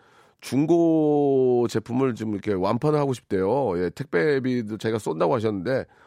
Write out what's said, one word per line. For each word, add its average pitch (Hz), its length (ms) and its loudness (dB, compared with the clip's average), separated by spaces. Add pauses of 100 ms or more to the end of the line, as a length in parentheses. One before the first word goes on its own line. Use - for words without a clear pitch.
(420)
중고 147 1300 2
제품을 120 460 -2
좀 107 180 -6
이렇게 101 200 -2
완판을 117 460 0
하고 139 140 -2
싶대요. 101 680 -2
예, 87 60 -2
택배비도 127 880 -2
제가 110 220 -2
쏜다고 160 360 -2
하셨는데 107 500 -2 (220)